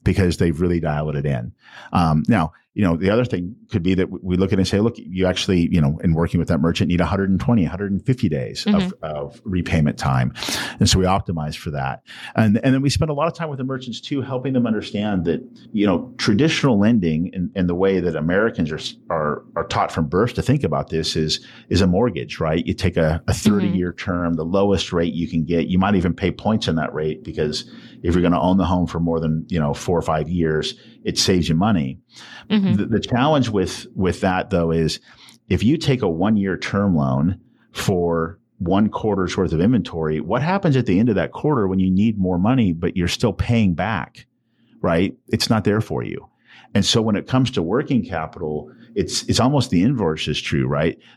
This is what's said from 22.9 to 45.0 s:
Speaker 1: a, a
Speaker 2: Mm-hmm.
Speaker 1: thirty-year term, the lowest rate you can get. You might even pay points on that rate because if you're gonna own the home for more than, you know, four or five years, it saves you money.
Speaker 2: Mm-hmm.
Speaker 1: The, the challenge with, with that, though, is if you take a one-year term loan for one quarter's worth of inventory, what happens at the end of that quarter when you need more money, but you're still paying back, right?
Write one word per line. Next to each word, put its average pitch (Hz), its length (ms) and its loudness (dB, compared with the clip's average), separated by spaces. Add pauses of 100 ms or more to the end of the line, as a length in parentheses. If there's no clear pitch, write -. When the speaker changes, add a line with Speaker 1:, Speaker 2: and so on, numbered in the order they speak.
Speaker 1:
a, 82 300 0
a - 60 0
Speaker 2:
Mm-hmm. - 220 2
Speaker 1:
thirty-year 90 400 0
term, 87 400 -2
the 80 100 -4
lowest 98 480 0
rate 82 220 0
you 85 120 -4
can 80 180 -2
get. 82 220 0
You 92 140 2
might 98 160 2
even 85 180 2
pay 90 160 0
points - 380 -2
on 82 80 0
that 76 180 -4
rate 78 300 -4
because 76 440 -4 (360)
if 85 100 2
you're 87 80 4
gonna 85 180 2
own 92 180 2
the 90 80 2
home 87 200 0
for 85 140 -4
more 82 180 0
than, 80 300 -2
you 90 100 -2
know, 73 160 0
four 87 240 -2
or 76 40 0
five 78 260 -2
years, 78 460 0 (280)
it - 160 -4
saves 90 300 2
you 78 80 2
money. 85 420 0 (520)
Speaker 2:
Mm-hmm. 196 240 2
Speaker 1:
The, 101 120 0
the 107 140 0
challenge 131 480 0
with, 95 460 -2
with 90 260 0
that, 92 300 -2
though, 85 200 2
is 80 300 0 (480)
if 90 140 0
you 143 160 4
take 131 240 0
a 98 60 0
one-year 95 500 0
term 101 360 0
loan 71 460 0 (320)
for 85 640 -2 (200)
one 98 300 2
quarter's 95 480 -2
worth 87 160 0
of 80 80 2
inventory, 82 600 0
what 113 220 -2
happens 180 340 2
at 123 100 2
the 95 120 2
end 120 100 4
of 104 60 2
that 87 180 0
quarter 135 340 0
when 95 120 0
you 95 120 2
need 101 280 2
more 92 200 0
money, 110 340 2
but 85 240 -4
you're 87 120 0
still 110 240 0
paying 110 420 2
back, 92 520 -6 (560)
right? 90 340 2 (120)